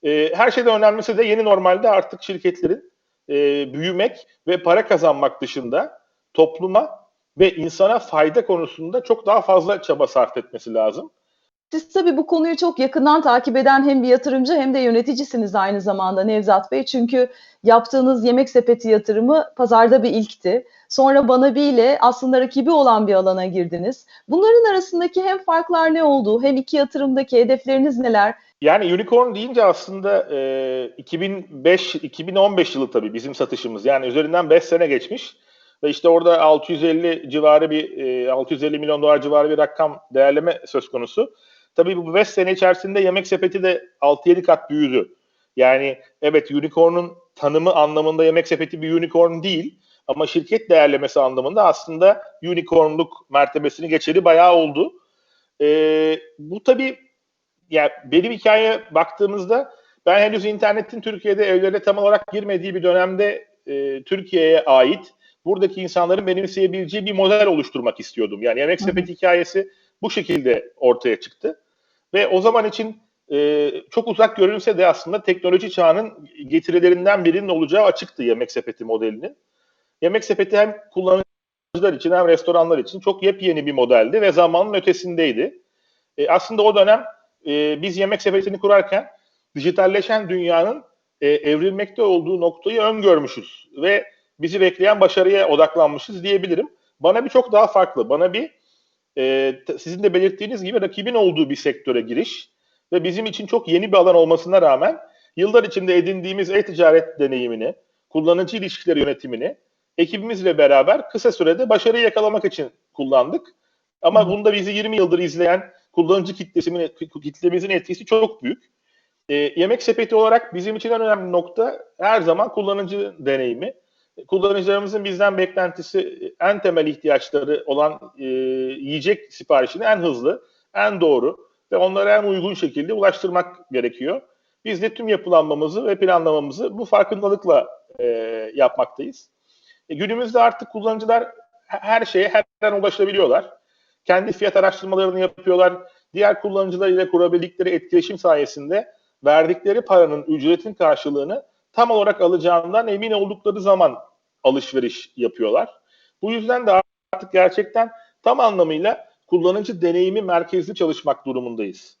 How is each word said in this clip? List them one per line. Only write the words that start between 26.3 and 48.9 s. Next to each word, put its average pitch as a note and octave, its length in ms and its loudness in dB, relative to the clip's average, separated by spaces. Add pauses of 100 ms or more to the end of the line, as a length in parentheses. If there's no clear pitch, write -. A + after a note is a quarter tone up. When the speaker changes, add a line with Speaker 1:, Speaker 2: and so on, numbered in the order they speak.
Speaker 2:
hem C#4 140 2
iki C4+ 200 -4
yatırımdaki C4+ 640 0
hedefleriniz C4 580 0
neler? G#3+ 360 0 (260)
Speaker 1:
Yani F3 340 2
unicorn A#3 400 2
deyince A#3 300 0
aslında, F#3+ 680 0
e, C3 680 -4
iki - 240 -10
bin F#3+ 300 -8
beş, D#3+ 440 0
iki D#3+ 320 -10
bin F#3 100 -6
on G3 200 2
beş E3+ 180 -4
yılı C3+ 160 -4
tabii G#2+ 240 -4
bizim B2 200 -10
satışımız. A2+ 500 -8
Yani C3+ 220 0
üzerinden D#3 440 -2
beş E3 140 6
sene E3+ 220 0
geçmiş C#3+ 500 -6 (460)
ve D3 80 0
işte D#3 180 0
orada E3+ 340 4
altı D#3 300 2
yüz D#3 120 -4
elli E3 460 -2
civarı D3+ 400 4
bir, D3+ 280 -6
e, B2+ 340 -4
altı C3 220 -4
yüz C3+ 80 -6
elli D3+ 160 -2
milyon D3 240 -2
dolar D3 200 4
civarı D3 280 2
bir D3+ 80 -2
rakam D3+ 420 -2 (140)
değerleme D3 520 2
söz - 240 -6
konusu. B2+ 440 -4 (420)
Tabii F3 200 2
bu E3 180 -8
beş G3+ 140 2
sene F#3+ 240 -2
içerisinde F#3+ 480 0
Yemek F#3 260 0
Sepeti F#3 360 -2
de F#3 260 -2 (120)
altı C#3+ 280 2
yedi F3+ 140 4
kat - 280 0
büyüdü. C#3 440 -2 (420)
Yani C3 420 2 (240)
evet, D3+ 280 0
unicorn'un E3 640 0 (220)
tanımı D#3+ 400 0
anlamında D#3 500 2
Yemek D#3+ 240 2
Sepeti D#3 340 -6
bir D#3+ 100 -4